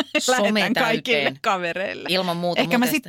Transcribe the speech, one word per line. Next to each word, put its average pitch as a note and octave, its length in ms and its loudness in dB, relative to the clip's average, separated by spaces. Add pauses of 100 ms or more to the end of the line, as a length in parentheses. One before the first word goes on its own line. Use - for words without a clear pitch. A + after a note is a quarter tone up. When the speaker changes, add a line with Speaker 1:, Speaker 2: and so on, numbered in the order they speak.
(280)
Speaker 1:
Lähetän B3 200 2
Speaker 2:
Some G#3+ 120 2
Speaker 1:
kaikille G3 140 2
Speaker 2:
täyteen. A3+ 680 0
Speaker 1:
kavereille. F3+ 680 -2
Speaker 2:
Ilman F3+ 280 0
muuta, F3 240 0
Speaker 1:
Ehkä B3 160 2
mä A#3+ 80 4
Speaker 2:
muuten B3 100 0
Speaker 1:
sit C4+ 140 0